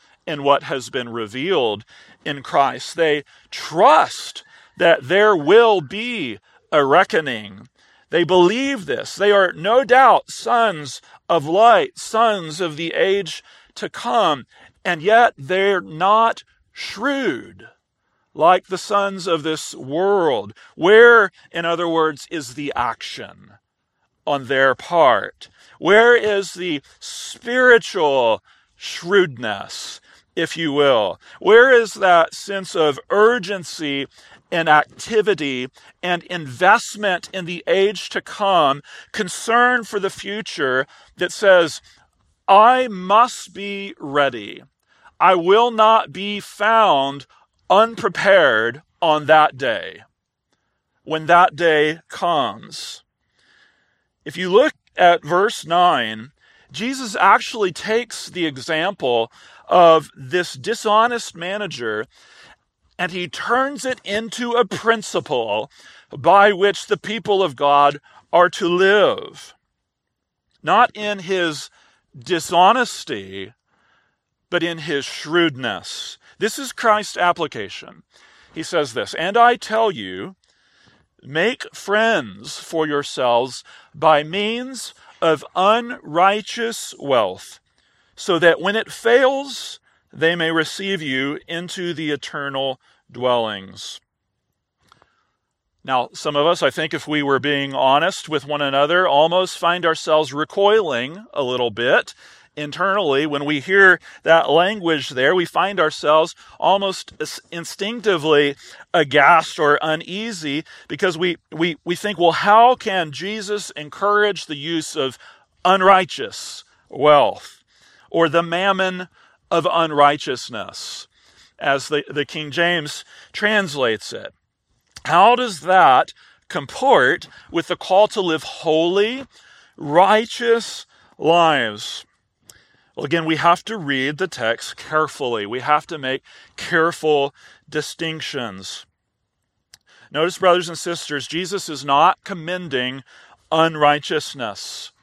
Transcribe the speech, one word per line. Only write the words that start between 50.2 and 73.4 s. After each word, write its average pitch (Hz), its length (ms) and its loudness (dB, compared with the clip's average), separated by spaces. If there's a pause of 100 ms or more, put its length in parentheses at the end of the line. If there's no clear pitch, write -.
when 156 220 -8
that 175 300 4
day 156 520 2
comes? 120 960 -6 (1200)
If 165 140 -14
you 180 140 -4
look 254 220 4 (220)
at 175 280 4
verse 165 420 -2
nine, 147 640 0 (400)
Jesus 240 440 -8
actually 208 560 2
takes 220 560 -6
the 175 180 -6
example 147 840 -2 (360)
of 165 480 6
this 143 380 -6
dishonest 220 800 -2
manager 165 720 -8 (920)
and 175 120 -4
he 180 160 -8
turns 262 580 -4
it 254 180 -6
into 226 480 -8
a 240 140 2
principle 147 1040 -4 (440)
by 196 380 4
which 196 320 0
the 202 120 -2
people 202 440 -4
of 151 140 -2
God 143 440 4 (320)
are 175 200 4
to - 160 -6
live. 185 880 0 (1080)
Not 226 320 4
in 208 260 -6
his 170 520 -4 (460)
dishonesty, 143 1400 0 (1000)